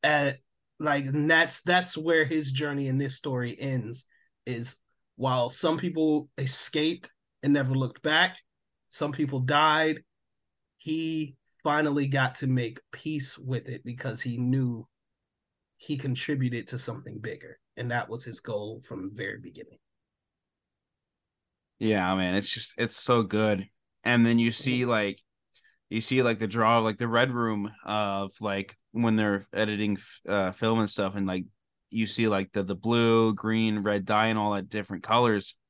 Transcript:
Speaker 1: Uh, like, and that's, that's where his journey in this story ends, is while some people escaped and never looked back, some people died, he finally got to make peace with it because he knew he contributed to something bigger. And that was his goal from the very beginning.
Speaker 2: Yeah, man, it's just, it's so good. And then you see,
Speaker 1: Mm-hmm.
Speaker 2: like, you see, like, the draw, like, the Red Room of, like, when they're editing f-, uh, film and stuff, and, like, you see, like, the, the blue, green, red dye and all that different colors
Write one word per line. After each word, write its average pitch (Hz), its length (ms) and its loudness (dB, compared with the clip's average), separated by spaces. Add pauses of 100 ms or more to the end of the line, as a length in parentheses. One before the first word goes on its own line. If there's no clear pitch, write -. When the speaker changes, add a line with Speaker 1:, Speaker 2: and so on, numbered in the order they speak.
Speaker 1:
Uh, 143 300 4 (460)
like, 143 260 0
and 147 240 0
that's, 165 320 4
that's 180 360 2
where 160 280 4
his 151 260 -2
journey 139 360 -2
in 131 120 0
this 135 160 -4
story 123 440 -4
ends, 123 460 -6 (400)
is 117 300 -6 (400)
while 127 340 0
some 160 280 0
people 156 600 0
escaped 156 760 -2 (300)
and 143 120 4
never 135 200 2
looked 131 280 -2
back, 170 360 2 (500)
some 147 240 -4
people 135 280 -2
died, 151 640 4 (760)
he 160 580 -4 (260)
finally 147 460 2
got 135 280 0
to 135 120 -4
make 127 320 -2 (120)
peace 151 460 -8
with 127 300 -8
it 127 160 -12
because 120 380 -8
he 120 160 -6
knew 123 500 0 (920)
he 147 200 -8
contributed 131 720 -4
to 127 120 -8
something - 400 -10
bigger. - 400 -14 (180)
And 123 140 -6
that 120 180 -4
was 113 140 -8
his 110 160 -12
goal 107 460 -8
from 98 240 -12
the 101 60 -18
very 101 240 -8
beginning. - 380 -20 (2000)
Speaker 2:
Yeah, 101 360 2
man, 92 200 0
it's 101 160 -2
just, - 260 -8
it's 117 200 -2
so 120 260 2
good. 104 440 0 (360)
And 120 220 4
then 117 140 4
you 117 120 2
see, 123 300 -2
Speaker 1:
Mm-hmm. 123 80 -2
Speaker 2:
like, 104 320 0 (680)
you 110 120 -4
see, 131 200 0
like, 113 180 2
the 110 80 -2
draw, 113 320 4
like, 110 180 0
the 120 100 -4
Red 117 240 4
Room 110 400 -2 (140)
of, 98 460 -2 (100)
like, 98 360 -4 (140)
when 113 240 2
they're 104 380 0
editing 104 440 -2
f-, - 300 -18
uh, 95 240 0
film 113 280 0
and 104 100 0
stuff, 98 260 -2
and, 98 100 -4
like, 92 200 -4 (440)
you 113 160 -2
see, 113 220 0
like, 98 240 0
the, 101 120 -2
the 95 120 -4
blue, 113 580 4
green, 110 460 0
red 104 260 0
dye 110 220 4
and 110 100 2
all 104 160 0
that 98 160 -4
different 98 340 -8
colors 113 520 2 (140)